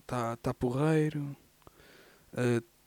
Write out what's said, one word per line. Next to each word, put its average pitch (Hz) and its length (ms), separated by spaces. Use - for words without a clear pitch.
tá, 117 300
tá - 180
porreiro, 147 840
eh, 120 280